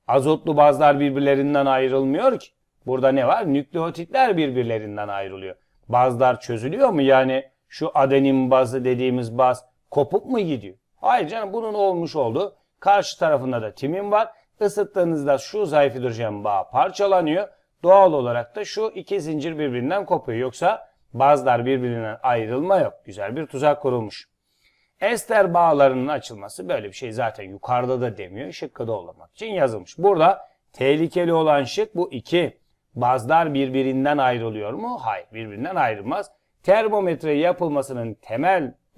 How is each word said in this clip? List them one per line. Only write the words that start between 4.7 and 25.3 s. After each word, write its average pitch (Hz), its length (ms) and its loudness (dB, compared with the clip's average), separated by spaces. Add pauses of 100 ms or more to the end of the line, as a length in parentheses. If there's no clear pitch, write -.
ayrılıyor. 95 480 -8 (320)
Bazlar 123 520 2
çözülüyor 147 480 -2
mu? 160 140 0
Yani 131 480 2 (180)
şu - 260 -6
adenin 135 560 2
bazı 131 340 2
dediğimiz 123 540 -2
baz 127 260 2 (260)
kopup 147 360 -2
mu 254 140 -2
gidiyor? 113 360 -6 (200)
Hayır 226 320 0
canım, 208 240 -8
bunun 220 220 -6
olmuş 180 420 0
olduğu, 143 400 -2 (240)
karşı 196 380 2
tarafında 131 440 0
da 104 120 -10
timin 190 360 -6
var. 220 220 0 (280)
Isıttığınızda 170 800 0
şu 202 280 -6
zayıf 143 280 2
hidrojen 113 500 -6
bağı 101 260 -4
parçalanıyor. 180 800 0 (340)
Doğal 185 300 8
olarak 120 440 -4
da 208 80 -8
şu 214 300 -4
iki 196 260 -6
zincir 156 380 -6
birbirinden 147 480 -2
kopuyor. 131 320 -2
Yoksa 165 500 -2 (240)
bazlar 127 540 4
birbirinden 120 560 -2
ayrılma 127 560 0
yok. 120 160 0 (100)
Güzel 101 320 -10
bir 156 100 -8
tuzak 143 360 0
kurulmuş. 120 480 -6 (720)
Ester 208 540 0